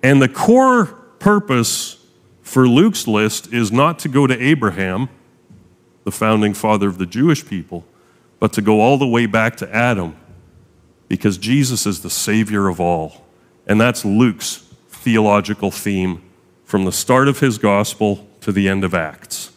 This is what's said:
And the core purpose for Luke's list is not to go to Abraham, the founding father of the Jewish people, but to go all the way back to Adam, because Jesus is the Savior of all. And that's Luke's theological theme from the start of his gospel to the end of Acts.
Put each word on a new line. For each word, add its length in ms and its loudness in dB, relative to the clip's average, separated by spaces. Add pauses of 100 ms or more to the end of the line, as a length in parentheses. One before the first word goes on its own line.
And 200 6
the 80 2
core 560 4 (320)
purpose 840 0 (380)
for 260 2
Luke's 400 2
list 460 -2
is 180 0
not 280 2
to 100 -8
go 180 2
to 160 -2
Abraham, 680 -2 (960)
the 80 -8
founding 420 0
father 340 -2
of 80 -6
the 80 -6
Jewish 400 0
people, 400 -12 (560)
but 120 0
to 100 -4
go 180 2
all 160 4
the 100 0
way 200 0
back 300 0
to 180 -12
Adam, 420 -2 (920)
because 300 -2
Jesus 480 -2
is 160 -6
the 60 -12
Savior 600 -2
of 120 -4
all. 460 -4 (400)
And 140 2
that's 240 0
Luke's 540 -2 (300)
theological 840 0
theme 500 -4 (420)
from 200 0
the 80 -4
start 340 2
of 140 0
his 180 0
gospel 680 -2 (120)
to 120 -6
the 160 0
end 160 -2
of 100 -4
Acts. 640 -8